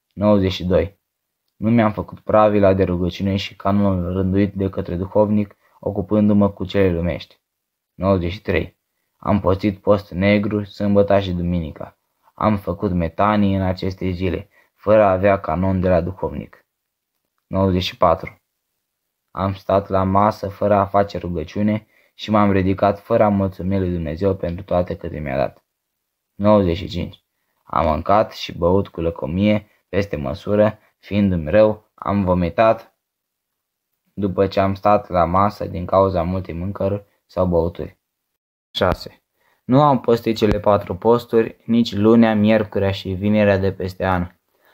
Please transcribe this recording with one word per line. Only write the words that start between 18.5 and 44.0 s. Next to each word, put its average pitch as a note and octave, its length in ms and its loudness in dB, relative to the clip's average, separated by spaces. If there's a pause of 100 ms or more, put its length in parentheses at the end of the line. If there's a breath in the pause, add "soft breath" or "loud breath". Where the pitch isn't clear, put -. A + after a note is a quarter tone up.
Am F#2+ 240 -4
stat G2 340 -2
la F#2+ 140 0
masă G2 460 0
fără G2+ 260 0
a G2 120 2
face G2+ 320 -2
rugăciune F2+ 680 -4 (280)
și - 160 -10
m-am G#2 220 2
ridicat G2 480 0
fără A2+ 220 0
a G#2+ 60 4
mulțumi G2 500 -2
lui F#2 140 -2
Dumnezeu E2+ 420 -2
pentru F2 300 -8
toate F2+ 320 -2
câte E2+ 220 -10
mi-a C#2 180 -6
dat. B1 280 -4 (680)
Nouăzeci G2+ 420 2
și F2 120 -10
cinci. - 360 -10 (400)
Am D#2 220 -2
mâncat E2+ 460 0
și - 260 -14
băut F#2 300 0
cu - 120 -12
lăcomie, F#2 680 -2 (200)
peste G2 280 -4
măsură, G#2 640 0 (200 soft breath)
fiindu-mi F#2 520 -2
rău, G#2+ 440 2
am G2+ 300 -2
vomitat F2+ 720 0 (1120)
după G2 340 -2
ce F#2+ 140 -2
am G2 140 0
stat G#2 340 0
la F2 160 2
masă F#2+ 400 0
din F#2 220 -8
cauza F#2 360 2
multei F2+ 320 -6
mâncăruri G2 500 -4 (220)
sau F#2 200 -2
băuturi. E2+ 520 -2 (800)
Șase. - 460 -4 (420)
Nu C3 180 4
am C#3 180 4
postit A2+ 360 0
cele G#2 240 0
patru G2+ 340 0
posturi, A#2 720 0
nici A#2 300 0
lunea, A2 400 6
miercurea G#2 560 2
și F#2+ 180 -8
vinerea G2+ 500 2
de F#2+ 140 0
peste F2+ 320 -8